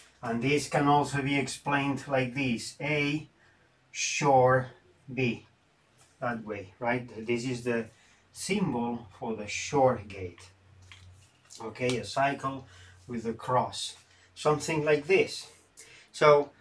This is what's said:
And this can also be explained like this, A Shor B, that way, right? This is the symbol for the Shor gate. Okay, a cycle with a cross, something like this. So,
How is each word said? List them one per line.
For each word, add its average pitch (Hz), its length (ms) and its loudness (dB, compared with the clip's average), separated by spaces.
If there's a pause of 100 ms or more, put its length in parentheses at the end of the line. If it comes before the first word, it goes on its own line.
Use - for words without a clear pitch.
(220)
And 120 200 -4
this 143 260 2
can 143 220 2
also 143 320 4
be 139 180 0
explained 139 680 -2
like 131 300 0
this, 127 460 -4
A 147 480 -2 (600)
Shor 127 800 2 (420)
B, 120 320 -2 (760)
that 120 240 -6
way, 101 360 -10
right? 120 300 -2 (160)
This 120 200 -2
is 120 180 -4
the 117 220 -2 (480)
symbol 120 720 -2 (100)
for 113 200 -6
the 104 100 -10
Shor 127 580 2
gate. 95 440 -12 (1120)
Okay, 123 320 -2
a 107 80 -6
cycle 135 640 -2 (400)
with 113 180 -8
a 117 60 -4
cross, 113 640 -2 (400)
something 151 480 0
like 147 240 2
this. - 400 2 (640)
So, 147 380 6 (120)